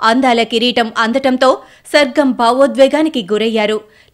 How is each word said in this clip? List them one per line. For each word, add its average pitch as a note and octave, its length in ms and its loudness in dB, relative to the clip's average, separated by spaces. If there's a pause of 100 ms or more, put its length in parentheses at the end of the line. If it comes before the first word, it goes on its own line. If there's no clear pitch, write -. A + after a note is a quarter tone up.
అందాల A#3 420 2
కిరీటం A3+ 540 -2
అందటంతో C4 600 0 (360)
సర్గం C#4+ 380 0
భావోద్వేగానికి C4+ 1000 0
గురయ్యారు. G#3+ 500 -2 (320)